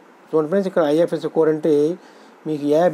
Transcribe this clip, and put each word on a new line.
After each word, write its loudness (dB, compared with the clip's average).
చూడండి -2
ఫ్రెండ్స్, 0
ఇక్కడ 0
ఐఎఫ్ఎస్సి 0
కోడ్ 2
అంటే 0
మీకు -6
ఏ 2